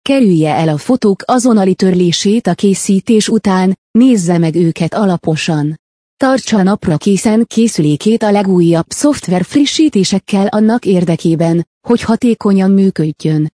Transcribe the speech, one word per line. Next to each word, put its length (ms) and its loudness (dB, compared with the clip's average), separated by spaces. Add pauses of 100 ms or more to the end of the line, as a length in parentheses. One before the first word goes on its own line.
Kerülje 540 0
el 140 0
a 80 -2
fotók 480 -2
azonnali 500 0
törlését 720 0
a 60 0
készítés 760 0
után, 500 0 (120)
nézze 460 2
meg 180 0
őket 380 -2
alaposan. 880 -2 (380)
Tartsa 460 0
napra 340 0
készen 500 0
készülékét 760 0
a 80 0
legújabb 560 2
szoftver 560 -2
frissítésekkel 1040 0
annak 380 0
érdekében, 840 0 (200)
hogy 140 0
hatékonyan 720 0
működjön. 880 0